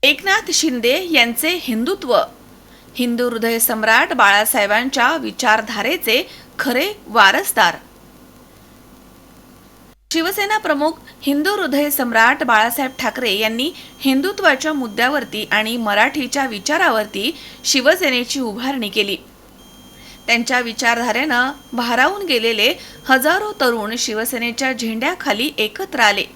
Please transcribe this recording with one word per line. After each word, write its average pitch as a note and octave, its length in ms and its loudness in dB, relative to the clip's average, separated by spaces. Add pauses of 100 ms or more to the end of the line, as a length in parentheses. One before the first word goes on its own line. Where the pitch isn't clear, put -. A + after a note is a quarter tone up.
एकनाथ F#4+ 480 0
शिंदे C#4+ 600 0
यांचे C#4+ 520 0
हिंदुत्व. A#3+ 540 -2 (800)
हिंदू A#3+ 340 -2
हृदय A3+ 280 -2
सम्राट A3+ 540 2
बाळासाहेबांच्या A3+ 1040 2
विचारधारेचे A3+ 1040 0 (360)
खरे D4 340 0 (140)
वारसदार. G#3 720 4 (2250)
शिवसेना G4 460 -2
प्रमुख D#4 340 0 (300)
हिंदू C#4+ 280 2
हृदय D4 400 0
सम्राट A#3+ 520 4
बाळासाहेब A#3+ 560 2
ठाकरे B3 340 -2
यांनी A3+ 380 0 (300)
हिंदुत्वाच्या D#4 720 2
मुद्द्यावरती B3 760 -2
आणि A3 260 0
मराठीच्या B3 680 0
विचारावरती A3 840 0 (340)
शिवसेनेची C4 760 0
उभारणी A#3+ 480 -4
केली. G3+ 280 -2 (1120)
त्यांच्या A#3+ 340 0
विचारधारेनं A#3+ 920 0 (200)
भारावून B3+ 540 0
गेलेले A3+ 460 2 (360)
हजारो D#4+ 440 2
तरुण A3+ 460 -2
शिवसेनेच्या A#3 760 -4
झेंड्याखाली A#3 840 -2
एकत्र A#3+ 420 -4
आले G3+ 240 4 (120)